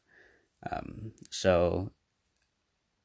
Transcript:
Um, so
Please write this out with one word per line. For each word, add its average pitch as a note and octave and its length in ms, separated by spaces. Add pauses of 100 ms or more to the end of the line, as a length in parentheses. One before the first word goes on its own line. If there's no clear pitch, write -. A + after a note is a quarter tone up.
(720)
Um, - 420 (180)
so F2 640 (1120)